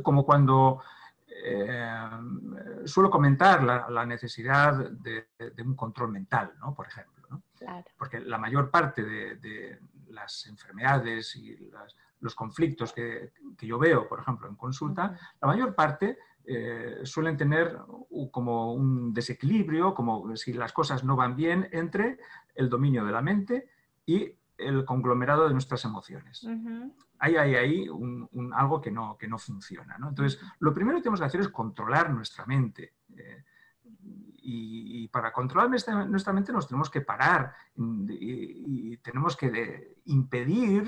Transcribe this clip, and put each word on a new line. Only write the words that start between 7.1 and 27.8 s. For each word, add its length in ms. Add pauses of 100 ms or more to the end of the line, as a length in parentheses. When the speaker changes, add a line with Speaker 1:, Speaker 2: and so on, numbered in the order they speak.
Speaker 1:
¿no? 120 (140)
Speaker 2:
Claro. 280 (120)
Speaker 1:
Porque 240
la 180
mayor 320
parte 340
de, 320
de 420 (300)
las 380
enfermedades 880
y 200 (140)
las, 260 (240)
los 140
conflictos 580
que, 400 (240)
que 100
yo 120
veo, 300
por 120
ejemplo, 280
en 80
consulta, 500
Speaker 2:
Ujú. 100 (240)
Speaker 1:
la 80
mayor 260
parte, 440 (260)
eh, 600
suelen 320
tener 500
u-, 440
como 440
un 400
desequilibrio, 800
como 420
si 160
las 200
cosas 320
no 100
van 220
bien, 340
entre 480 (360)
el 140
dominio 360
de 80
la 100
mente 460 (360)
y 300 (240)
el 260
conglomerado 640
de 80
nuestras 300
emociones. 580
Speaker 2:
Ujú. 520 (260)
Speaker 1:
Hay, 160
hay 180
ahí 340